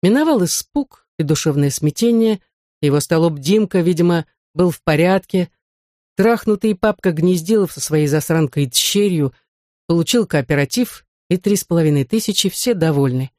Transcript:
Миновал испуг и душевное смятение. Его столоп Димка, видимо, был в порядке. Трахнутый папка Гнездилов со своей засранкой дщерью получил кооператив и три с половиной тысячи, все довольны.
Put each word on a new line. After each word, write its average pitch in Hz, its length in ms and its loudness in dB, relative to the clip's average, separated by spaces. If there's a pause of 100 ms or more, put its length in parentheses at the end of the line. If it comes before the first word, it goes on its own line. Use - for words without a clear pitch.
Миновал 254 420 2
испуг - 640 -8 (120)
и 165 40 -2
душевное 143 480 0
смятение. 220 680 0 (420)
Его 147 180 2
столоп 160 380 0
Димка, 190 420 0
видимо, 170 460 0 (260)
был 180 180 0
в - 120 -12
порядке. 180 680 0 (680)
Трахнутый 214 600 0
папка 208 340 -2
Гнездилов 175 640 0
со - 80 -14
своей 151 260 0
засранкой 147 600 0
дщерью 175 680 -2 (540)
получил 170 380 0
кооператив 143 800 -2 (240)
и 180 80 0
три 202 200 0
с - 80 -4
половиной 156 400 2
тысячи, 214 440 -2
все 240 260 -2
довольны. 139 640 0